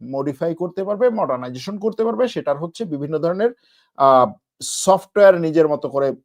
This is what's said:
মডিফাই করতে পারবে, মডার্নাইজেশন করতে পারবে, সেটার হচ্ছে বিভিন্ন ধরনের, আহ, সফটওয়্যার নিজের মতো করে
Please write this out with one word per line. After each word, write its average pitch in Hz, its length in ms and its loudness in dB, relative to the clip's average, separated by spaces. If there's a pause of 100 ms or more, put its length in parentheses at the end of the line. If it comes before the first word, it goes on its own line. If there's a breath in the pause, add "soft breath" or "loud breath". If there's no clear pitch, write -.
মডিফাই 139 520 -6
করতে 180 300 -6
পারবে, 208 260 0
মডার্নাইজেশন 135 680 -4
করতে 220 260 -2
পারবে, 226 240 -2
সেটার 143 300 -4
হচ্ছে 170 260 -8
বিভিন্ন 151 340 -6
ধরনের, 185 320 0 (460)
আহ, 131 360 4 (300)
সফটওয়্যার 190 800 4
নিজের 160 280 2
মতো 147 200 -4
করে 139 240 0 (120)